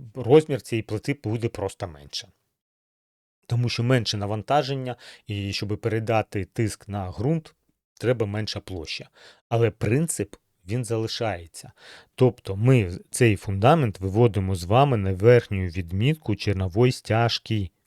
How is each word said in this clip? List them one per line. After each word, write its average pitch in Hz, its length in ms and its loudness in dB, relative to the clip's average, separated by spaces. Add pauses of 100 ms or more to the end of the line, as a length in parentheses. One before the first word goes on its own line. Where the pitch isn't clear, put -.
(140)
розмір 135 480 4
цієї 110 220 -4
плити - 400 -6
буде 110 260 -4
просто - 380 -6
менше. 73 400 -14 (1200)
Тому 120 220 0
що 113 140 -4
менше 120 340 0
навантаження, 127 800 -4 (320)
і 101 260 -4
щоб 104 240 -4
передати 110 680 -2
тиск - 420 -4
на 98 240 -6
ґрунт, 151 440 -4 (440)
треба 113 260 0
менша 104 340 -6
площа. - 500 -10 (400)
Але 117 220 2
принцип, 123 640 -2 (320)
він 117 180 -4
залишається. 110 840 -6 (440)
Тобто 117 400 0
ми 107 440 2 (120)
цей 113 240 4
фундамент 110 640 2
виводимо 95 560 2
з 85 80 -8
вами 123 340 4
на 98 160 -2
верхню 101 520 4
відмітку 95 680 -2
чернової 95 560 0
стяжки. 110 800 -2 (180)